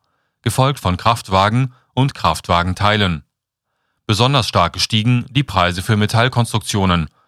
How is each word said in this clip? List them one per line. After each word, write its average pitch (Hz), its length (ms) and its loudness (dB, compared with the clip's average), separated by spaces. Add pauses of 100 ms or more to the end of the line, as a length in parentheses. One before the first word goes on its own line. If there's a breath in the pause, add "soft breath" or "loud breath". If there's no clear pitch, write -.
(440)
gefolgt 131 360 0
von 90 160 0
Kraftwagen 110 760 0 (200 soft breath)
und 131 200 0
Kraftwagenteilen. 90 1080 0 (840)
Besonders 117 400 2
stark 87 260 2
gestiegen 120 560 0
die 139 140 0
Preise 90 380 0
für 107 160 0
Metallkonstruktionen, 104 1120 0 (180)